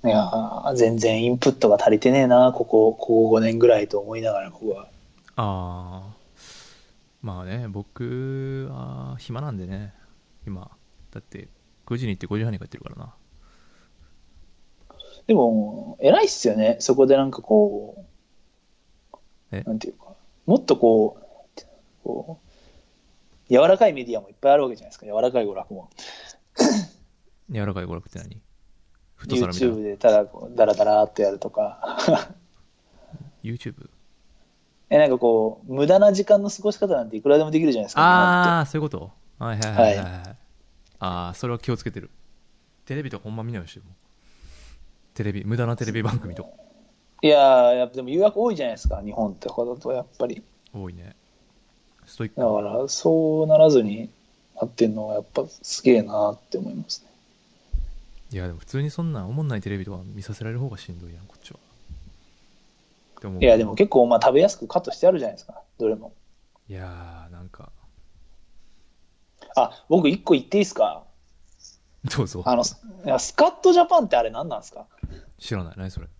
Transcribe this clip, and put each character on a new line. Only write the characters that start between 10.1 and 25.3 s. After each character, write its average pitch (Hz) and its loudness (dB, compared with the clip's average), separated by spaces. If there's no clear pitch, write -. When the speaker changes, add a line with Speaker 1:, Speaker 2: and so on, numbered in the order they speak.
Speaker 2:
今。 92 -14
だ 113 -16
っ - -20
て、 - -20
九 120 -6
時 127 -6
に 101 -4
行 90 -8
っ - -16
て - -12
五 104 -6
時 110 -4
半 113 -4
に 101 -8
帰 - -14
っ - -20
て - -20
る - -20
か - -14
ら - -18
な。 - -18
Speaker 1:
で 226 6
も、 110 0
偉 262 6
い - 4
っ 392 0
す - -4
よ 107 0
ね。 110 2
そ 127 2
こ 135 8
で 135 6
な 135 2
ん 135 -2
か - -12
こ 208 0
う、 - -20
Speaker 2:
え？ 98 -8
Speaker 1:
な - -8
ん 110 -6
て - -12
い - -12
う - -20
か、 - -20
も 185 4
っ 269 0
と 143 2
こ 110 4
う、 - -20
こ - -12
う、 127 2
柔 139 6
ら 190 6
か 220 4
い 170 2
メ 131 -8
デ 117 -8
ィ 110 -4
ア 104 -6
も 98 -20
い - -20
っ - -20
ぱ 139 4
い 139 8
あ 147 6
る 147 2
わ 127 -2
け 113 -10
じ - -20
ゃ - -20
な - -20
い - -20
で - -20
す - -20
か。 - -20
柔 107 -12
ら 123 2